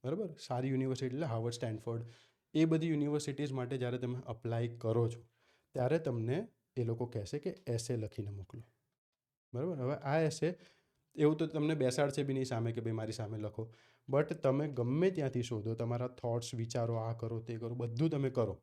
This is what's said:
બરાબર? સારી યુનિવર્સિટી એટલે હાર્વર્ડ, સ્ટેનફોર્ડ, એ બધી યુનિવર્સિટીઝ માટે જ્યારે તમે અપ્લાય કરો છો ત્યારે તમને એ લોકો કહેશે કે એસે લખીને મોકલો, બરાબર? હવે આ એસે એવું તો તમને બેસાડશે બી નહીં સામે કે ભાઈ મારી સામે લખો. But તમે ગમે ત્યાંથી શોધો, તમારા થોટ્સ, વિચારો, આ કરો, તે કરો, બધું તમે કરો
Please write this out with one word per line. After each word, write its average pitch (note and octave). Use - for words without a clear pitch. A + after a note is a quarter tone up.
બરાબર? F3
સારી B2+
યુનિવર્સિટી C3
એટલે D#3
હાર્વર્ડ, A#2
સ્ટેનફોર્ડ, A#2
એ D#3
બધી D#3+
યુનિવર્સિટીઝ D3
માટે C3
જ્યારે B2
તમે B2
અપ્લાય A#2
કરો A#2
છો A#2
ત્યારે C3
તમને C3+
એ B2
લોકો A#2
કહેશે A#2+
કે F#3
એસે A#2
લખીને G#2+
મોકલો, G2+
બરાબર? D#3
હવે C3
આ C#3+
એસે D#3+
એવું D#3
તો D#3+
તમને D#3
બેસાડશે C#3+
બી C3+
નહીં B2+
સામે A#2
કે A#2
ભાઈ A2+
મારી A2
સામે A2
લખો. G#2+
But D3
તમે C#3
ગમે C3
ત્યાંથી C3+
શોધો, A2+
તમારા A#2+
થોટ્સ, A#2
વિચારો, A2+
આ A2+
કરો, A2+
તે A2+
કરો, A#2
બધું B2
તમે C#3
કરો A#2+